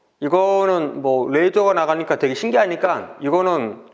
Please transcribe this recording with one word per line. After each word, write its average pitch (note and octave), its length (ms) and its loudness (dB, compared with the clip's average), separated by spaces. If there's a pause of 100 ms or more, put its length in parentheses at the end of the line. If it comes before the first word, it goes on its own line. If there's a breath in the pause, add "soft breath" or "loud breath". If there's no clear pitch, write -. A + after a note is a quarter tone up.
(200)
이거는 F#3 800 0
뭐 C3 280 0
레이저가 F#3+ 440 2
나가니까 D#3+ 420 0
되게 - 180 0
신기하니까 F3+ 880 -2
이거는 D3 720 -2